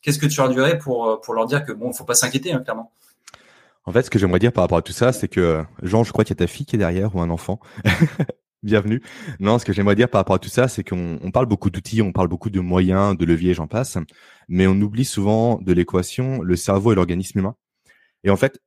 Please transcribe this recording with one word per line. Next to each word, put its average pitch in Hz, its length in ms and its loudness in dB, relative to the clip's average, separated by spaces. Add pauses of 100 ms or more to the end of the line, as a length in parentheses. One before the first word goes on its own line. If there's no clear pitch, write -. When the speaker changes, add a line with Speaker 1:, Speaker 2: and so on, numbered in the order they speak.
Speaker 1:
Qu'est-ce 147 160 0
que 151 80 0
tu 143 120 -2
leur 131 100 4
dirais 127 300 2
pour, 120 280 -2
euh, 110 140 2
pour 117 140 -6
leur 113 120 0
dire 143 180 -2
que 117 80 -10
bon, 113 200 -8
faut - 120 -12
pas 120 100 -2
s'inquiéter, 127 380 0
hein, 135 60 0
clairement ? 113 320 -10 (920)
Speaker 2:
En 92 80 -6
fait, 117 100 4
ce - 80 -16
que - 80 2
j'aimerais 90 220 4
dire 120 120 4
par 92 120 2
rapport 85 140 2
à 82 40 0
tout - 100 -12
ça, 123 200 2
c'est 113 160 -6
que, 82 340 2 (200)
Jean, 104 200 2
je 110 100 -4
crois 110 120 2
qu'il 95 100 -4
y - 40 -4
a 90 60 0
ta - 20 2
fille - 200 -8
qui - 80 -6
est 117 40 0
derrière 95 360 0
ou 90 60 -2
un 85 100 -2
enfant. 85 300 -6 (240)
<laughs> - 800 -2
Bienvenue. 107 380 2 (380)
Non, 104 180 4
ce 113 60 -6
que 107 80 0
j'aimerais 101 240 2
dire 120 120 4
par 101 120 0
rapport 95 160 2
à - 20 2
tout - 100 -14
ça, 127 200 2
c'est 104 160 -8
qu'on, 87 380 -6
on 92 80 -8
parle 127 160 2
beaucoup 104 240 0
d'outils, 95 320 -2
on 95 100 -2
parle 92 160 2
beaucoup 90 220 -6
de 98 100 -2
moyens, 92 560 2
de 85 80 -2
leviers, 85 300 2
j'en 82 120 -6
passe, 113 320 -4 (500)
mais 90 180 2
on 95 140 2
oublie 104 240 -2
souvent 110 560 0
de 92 120 0
l'équation 92 680 -2
le 90 140 -2
cerveau 101 360 2
et - 20 2
l'organisme 92 460 -2
humain. 95 160 -4 (680)
Et 95 80 0
en 98 60 4
fait, - 300 0